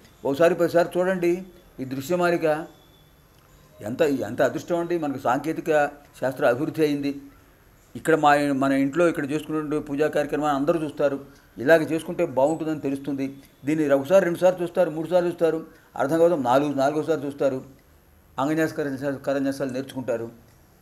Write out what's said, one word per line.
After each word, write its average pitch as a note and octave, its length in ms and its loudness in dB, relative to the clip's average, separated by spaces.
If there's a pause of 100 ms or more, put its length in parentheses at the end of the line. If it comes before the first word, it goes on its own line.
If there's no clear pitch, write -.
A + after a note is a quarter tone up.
(260)
ఒకసారి, E3 300 4
పదిసారి E3 420 2
చూడండి. F3+ 480 0 (340)
ఈ C3 60 -8
దృశ్యమాలిక D#3+ 800 0 (1120)
ఎంత, A2+ 200 -2
ఎంత C3 400 0
అదృష్టం D3+ 380 0
అండి, E3+ 180 -2
మనకు C#3+ 200 -4
సాంకేతిక D3 720 0 (340)
శాస్త్ర C3+ 260 0
అభివృద్ధి C#3+ 340 0
అయింది. C#3+ 400 -2 (720)
ఇక్కడ D#3 200 2
మా, D3 200 6
మన C#3 360 0
ఇంట్లో C#3 360 2
ఇక్కడ C#3+ 240 -2
చేసుకునే D3+ 480 -4
పూజా D3 280 -2
కార్యక్రమాన్ని D3 500 -2
అందరూ D#3 280 0
చూస్తారు. C#3 400 -2 (320)
ఇలాగ D#3 240 6
చేసుకుంటే D#3+ 440 -2
బాగుంటుందని D3+ 540 0
తెలుస్తుంది. C#3 640 -6 (240)
దీన్ని D3+ 240 0
ఒకసారి, C#3 360 4
రెండుసార్లు F3 380 2
చూస్తారు, E3+ 260 0
మూడుసార్లు E3 400 0
చూస్తారు, D#3+ 360 0 (300)
అర్థం C#3 240 0
కావడం E3+ 240 4
నాలుగు, C#3 300 2
నాలుగోసారి C#3+ 540 0
చూస్తారు. C3+ 360 -2 (760)
అంగన్యాస D#3 340 0
కరన్యాస-, C#3 420 -4
కరన్యాసాలు C#3 540 -4
నేర్చుకుంటారు. A#2+ 640 -6 (500)